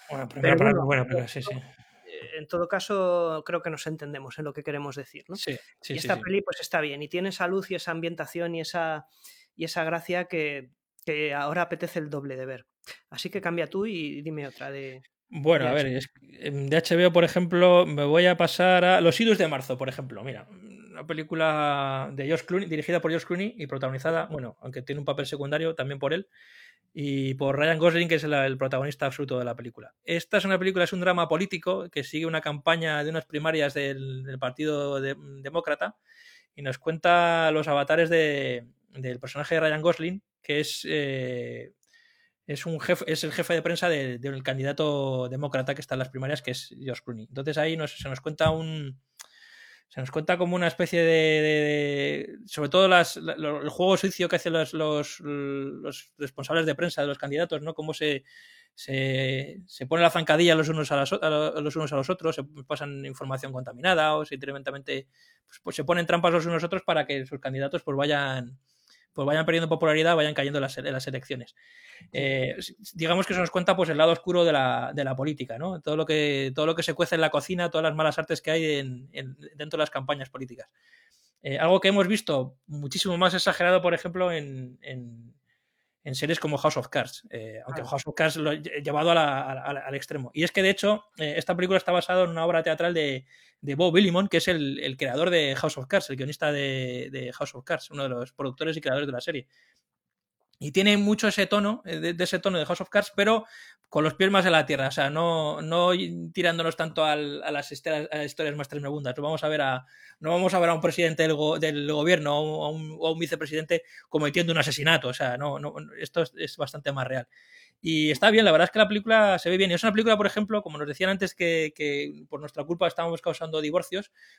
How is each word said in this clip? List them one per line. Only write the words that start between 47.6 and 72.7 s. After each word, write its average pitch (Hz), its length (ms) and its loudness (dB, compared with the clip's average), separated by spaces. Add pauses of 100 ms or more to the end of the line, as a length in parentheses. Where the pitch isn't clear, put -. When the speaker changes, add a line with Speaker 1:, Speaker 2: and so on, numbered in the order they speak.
Speaker 1:
nos, 151 200 -6
se 135 120 -10
nos 131 120 -8
cuenta 160 300 0
un, 156 480 -6 (920)
se - 100 -12
nos 131 120 -8
cuenta 156 260 0
como 175 180 0
una 180 120 2
especie 170 340 0
de, 165 40 4
de, 156 560 4 (720)
de, - 60 -16 (100)
sobre 147 220 -4
todo 185 180 6
las, 180 300 6
la, - 180 -6
lo, 147 260 -4
el 147 80 -4
juego 185 280 4
sucio 180 320 0
que 180 80 2
hacen 165 160 -2
los, 156 200 0
los, 151 480 -2
los 139 960 -8
responsables 151 480 -2
de 151 100 0
prensa 165 260 -2
de 143 60 0
los 143 100 -4
candidatos, 147 440 -4
¿no? 160 120 -8
Cómo 156 200 -8
se, 147 300 -2 (500)
se, 135 920 -4
se - 200 -12
ponen 165 180 4
la 170 60 10
zancadilla 165 460 6
los 156 140 2
unos 156 220 -2
a 147 60 4
las 139 140 0
o-, - 120 0
a 160 60 2
lo-, 156 280 0
a 151 40 -4
los 147 140 -4
unos 151 180 -2
a - 20 -4
los 135 140 0
otros, 160 260 -2
se 139 80 -6 (220)
pasan 143 400 -8
información 135 460 -8
contaminada 151 640 2
o 151 80 -2
se 147 140 -8
tremendamente, 139 680 -8 (400)
pues, - 160 -20
pues - 120 -8
se 156 80 -2
ponen 170 220 2
trampas 170 260 4
los 165 140 4
unos 165 180 -2
a 175 40 -4
otros 180 160 -4
para 156 220 2
que 135 200 -4
sus 135 140 -12
candidatos, 139 440 -4
pues, 139 140 -4
vayan, 139 640 -2 (540)
pues, 143 120 -4
vayan 156 200 2
perdiendo 165 220 2
popularidad, 160 480 4
vayan 151 200 2
cayendo 143 240 0
en - 20 0
las, 135 160 -4
en 139 160 -4
las 131 140 -6
elecciones. 131 480 -8 (560)
Eh, 135 480 -2
s-, - 160 -14 (180)